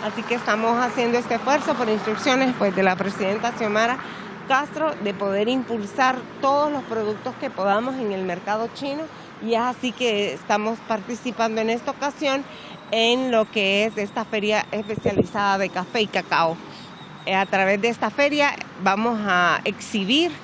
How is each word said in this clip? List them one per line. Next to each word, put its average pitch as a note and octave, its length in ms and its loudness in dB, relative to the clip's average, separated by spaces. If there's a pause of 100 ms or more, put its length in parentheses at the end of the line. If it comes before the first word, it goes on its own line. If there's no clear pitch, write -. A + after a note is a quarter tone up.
Así G#3+ 180 -4
que A#3 140 -2
estamos A3+ 480 2
haciendo A#3+ 340 2
este A#3 180 0
esfuerzo C#4 400 2
por A#3 120 0
instrucciones, B3 720 2
pues, G3 160 2
de F#3+ 80 4
la F#3 140 4
presidenta G3+ 600 -2
Xiomara A3+ 400 2 (520)
Castro D4 520 2
de G3 120 0
poder G3 340 0
impulsar B3 720 0 (240)
todos C#4+ 280 4
los C#4+ 140 -2
productos A3 560 -4
que C#4 100 -4
podamos G#3+ 460 0
en A3+ 160 -2
el F#3+ 140 -2
mercado G3 480 -2
chino, C#4 300 -6 (380)
y A3 120 0
es A3+ 80 4
así B3 320 -2
que G#3 400 0
estamos G#3+ 440 0 (120)
participando A3+ 720 -2
en A3 80 2
esta A#3 220 -2
ocasión C4+ 520 -2 (480)
en B3 400 4
lo A3 180 4
que G3+ 360 2
es G#3+ 120 -2
esta G#3 280 -4
feria G#3 480 0
especializada G3+ 840 0
de F#3+ 120 0
café F#3 320 -2
y G#3 60 2
cacao. E3+ 500 2 (680)
Eh, F#3+ 80 0
a F#3+ 120 4
través G3 360 2
de A3+ 60 0
esta A#3 220 0
feria C#4+ 440 2 (300)
vamos A3 400 2
a F3+ 400 4
exhibir A#3+ 680 0 (100)